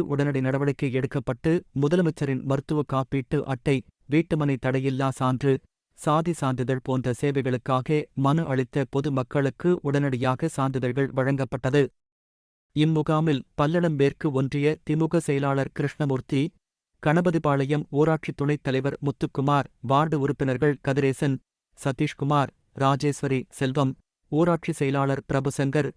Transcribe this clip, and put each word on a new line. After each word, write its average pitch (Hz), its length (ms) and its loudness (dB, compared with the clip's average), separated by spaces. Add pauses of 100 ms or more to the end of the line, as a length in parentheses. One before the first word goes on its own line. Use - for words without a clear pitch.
உடனடி 143 340 0
நடவடிக்கை 135 520 0
எடுக்கப்பட்டு, 131 600 -2 (220)
முதலமைச்சரின் 147 680 0
மருத்துவ 135 440 -2
காப்பீட்டு 139 580 -2
அட்டை, 135 320 -2 (340)
வீட்டுமனை 147 460 0
தடையில்லா 131 540 -2
சான்று, 131 440 0 (440)
சாதி 160 340 0
சான்றிதழ் 131 520 -2
போன்ற 127 300 0
சேவைகளுக்காக 135 840 0 (160)
மனு 139 320 2
அளித்த 131 440 -2
பொது 139 220 -2
மக்களுக்கு 135 580 -2 (120)
உடனடியாக 139 680 0
சான்றிதழ்கள் 135 640 -2
வழங்கப்பட்டது. 135 720 0 (920)
இம்முகாமில் 156 680 2 (120)
பல்லடம் 160 420 2
மேற்கு 139 340 2
ஒன்றிய 139 360 0 (160)
திமுக 160 340 0
செயலாளர் 139 560 0
கிருஷ்ணமூர்த்தி, 139 680 -2 (600)
கணபதிபாளையம் 151 880 2
ஊராட்சி 156 420 0
துணைத் 143 320 -2
தலைவர் 135 380 -2
முத்துக்குமார், 139 680 0 (100)
வார்டு 151 400 2
உறுப்பினர்கள் 135 600 0
கதிரேசன், 135 560 0 (400)
சதீஷ்குமார், 143 760 -2 (220)
ராஜேஸ்வரி, 135 640 0 (100)
செல்வம், 135 420 0 (400)
ஊராட்சி 165 400 2
செயலாளர் 139 540 -2
பிரபுசங்கர் 139 720 0